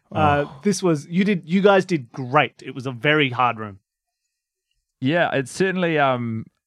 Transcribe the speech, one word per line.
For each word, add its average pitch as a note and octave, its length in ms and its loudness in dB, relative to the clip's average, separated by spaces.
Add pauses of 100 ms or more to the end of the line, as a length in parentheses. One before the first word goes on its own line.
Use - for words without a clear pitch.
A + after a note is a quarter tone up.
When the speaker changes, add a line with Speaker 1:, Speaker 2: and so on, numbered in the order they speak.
(140)
Speaker 1:
Uh, D3 320 2
Speaker 2:
Oh. - 160 -16
Speaker 1:
this G3 220 -2
was, D#3+ 240 0
you F3 160 0
did, F#3+ 220 0
you F3 160 0
guys F#3+ 240 4
did D#3+ 260 -4
great. C3 520 -2
It C3+ 120 -14
was B2+ 100 -10
a C3+ 60 -8
very D3 380 0
hard A#2+ 300 0
room. G#2 200 -12 (1200)
Speaker 3:
Yeah, D3+ 340 0
it's C3 200 -2
certainly, F3+ 440 0
um, A#2+ 480 -2 (220)